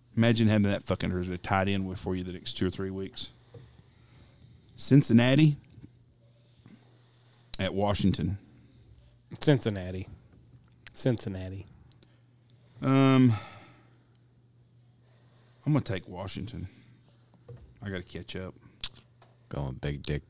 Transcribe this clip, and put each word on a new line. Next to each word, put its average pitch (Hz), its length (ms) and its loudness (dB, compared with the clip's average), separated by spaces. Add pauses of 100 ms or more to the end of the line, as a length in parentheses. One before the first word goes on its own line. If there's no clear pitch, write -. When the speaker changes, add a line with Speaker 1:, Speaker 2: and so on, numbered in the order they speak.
(180)
Speaker 1:
Imagine 117 320 4
having 104 220 4
that 98 120 -4
fucking - 280 -2
as 90 180 -4
a 90 80 -6
tight 95 320 0
end 98 180 -2
with, 92 120 -8
for 92 160 -4
you 90 80 -6
the 90 100 -8
next - 200 -10
two - 140 -2
or - 20 2
three 95 200 -8
weeks. 95 420 -10 (1400)
Cincinnati 135 800 6 (2000)
at 92 140 -2
Washington. 98 640 0 (1000)
Speaker 2:
Cincinnati. 95 680 0 (840)
Cincinnati. 95 720 -4 (1160)
Speaker 1:
Um, 131 520 6 (2250)
I'm 147 60 2
gonna 147 100 4
take 92 280 -6
Washington. 90 580 -10 (1120)
I 101 80 -10
gotta 90 140 -8
catch - 320 -14
up. 92 180 -10 (920)
Speaker 3:
Going 65 280 -6
Big 71 280 -6
Dick 73 260 -4